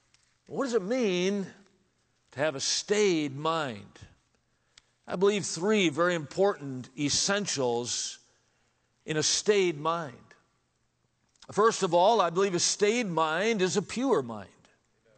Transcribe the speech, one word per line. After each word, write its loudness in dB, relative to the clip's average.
What -4
does -6
it 2
mean 0
to -10
have 0
a -8
stayed 0
mind? -4
I -8
believe 2
three 0
very 0
important -2
essentials -2
in -4
a 0
stayed 2
mind. -4
First 2
of 0
all, 6
I 2
believe 0
a 0
stayed 0
mind 0
is 0
a 0
pure 0
mind. -8